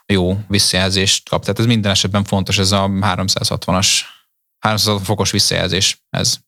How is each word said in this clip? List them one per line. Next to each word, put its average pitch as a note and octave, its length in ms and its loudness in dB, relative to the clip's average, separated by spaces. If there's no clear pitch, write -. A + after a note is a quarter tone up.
jó F#2+ 420 2
visszajelzést F#2+ 800 0
kap. - 120 0
Tehát - 180 -2
ez A2+ 60 2
minden A2 260 2
esetben G2+ 320 0
fontos, F#2+ 340 -2
ez F#2+ 140 2
a G2 200 0
háromszázhatvanas, F#2 1040 -2
háromszázhatvan G#2+ 460 0
fokos G2+ 260 -2
visszajelzés F#2 760 0
ez. - 280 -2